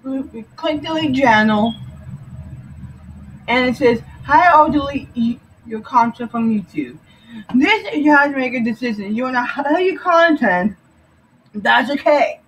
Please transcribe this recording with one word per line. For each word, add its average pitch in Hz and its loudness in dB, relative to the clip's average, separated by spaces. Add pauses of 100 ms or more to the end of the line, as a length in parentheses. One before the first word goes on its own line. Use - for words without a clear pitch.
We, 269 -6
we 226 -12 (140)
click 311 -4
delete 320 -4
channel, 220 4 (1700)
and 254 0
it 240 -2
says, 240 2 (220)
"Hi, 349 4
I'll 302 6
delete 277 -4
y-, 233 -2 (280)
your 220 -8
content 233 -2
from 226 -2
YouTube." 160 -6 (560)
This, 403 2
you 302 2
have 285 4
to 269 -4
make 254 -4
a 254 -4
decision. 214 -4
You 247 -4
wanna 254 -2
hide 294 -2
your 370 -2
content, 262 2 (800)
that's 233 0
okay. 285 0